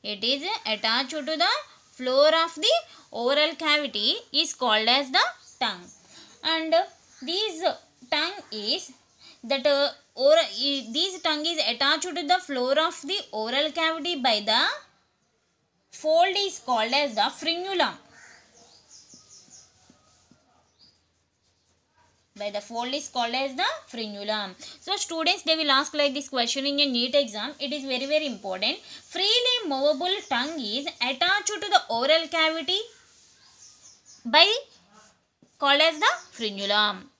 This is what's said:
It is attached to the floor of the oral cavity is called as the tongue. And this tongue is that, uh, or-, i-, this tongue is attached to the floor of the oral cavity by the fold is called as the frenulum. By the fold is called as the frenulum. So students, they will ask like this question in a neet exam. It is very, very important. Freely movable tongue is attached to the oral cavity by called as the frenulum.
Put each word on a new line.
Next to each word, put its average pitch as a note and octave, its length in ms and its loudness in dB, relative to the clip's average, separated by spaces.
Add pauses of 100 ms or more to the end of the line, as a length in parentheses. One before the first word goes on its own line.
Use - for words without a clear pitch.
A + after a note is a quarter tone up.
It G#3 220 -6
is C#4 180 0 (240)
attached A3+ 440 -2
to D4+ 120 -6
the D#4+ 320 0 (380)
floor C4 360 4
of E4 280 2
the A4 180 2 (380)
oral C#4+ 420 2
cavity D4 600 0 (160)
is D4+ 220 0
called A3 340 2
as C4 240 2
the G4 120 4 (360)
tongue. F#3 260 -4 (560)
And D#4+ 320 0 (480)
this F4 400 -4 (480)
tongue E4 400 -2
is A#3 420 -6 (520)
that, B3 200 -2
uh, F#3+ 260 4 (240)
or-, C#4 220 6
i-, C4+ 540 -2
this F4 320 -2
tongue D#4 240 -2
is E4 120 -2 (100)
attached C#4 340 0
to F4 200 -6
the F4+ 160 2
floor C4 420 -2
of E4+ 220 -2
the F#4 160 -6 (120)
oral B3 400 -2
cavity D#4+ 460 -2
by A#3+ 280 0
the A3+ 200 2 (1300)
fold E4+ 460 4
is G4 240 -4
called A#3 320 0
as C#4 240 0
the G3+ 60 2
frenulum. E4 720 -2 (4000)
By G3+ 140 -6
the G#3 100 -4
fold A#3+ 340 -6
is D4 140 -8
called A#3+ 260 -2
as C4+ 220 -2
the F4 80 0 (260)
frenulum. G#3 640 -6 (260)
So F#4+ 140 -4
students, E4+ 480 -2
they D#4+ 140 2
will D4+ 160 2
ask C#4 200 2
like C#4+ 220 0
this C#4+ 140 -8
question C4 380 -2
in C#4+ 120 0
a C#4+ 80 4
neet B3 300 0
exam. A#3 420 -2
It C4+ 140 -6
is D4 120 -6
very, C4 220 -4
very D4+ 200 0
important. G#3 520 -4
Freely A#4 880 0
movable D4 480 0 (140)
tongue C#4 320 -2
is A#3+ 260 -4 (140)
attached F4 480 0
to G#4 100 -4
the F#4+ 320 2
oral D4 380 2
cavity D#4+ 500 0 (1500)
by D4 220 8 (1120)
called C#4+ 220 4
as D#4+ 180 4
the A#4+ 140 4 (200)
frenulum. G3+ 760 -2 (120)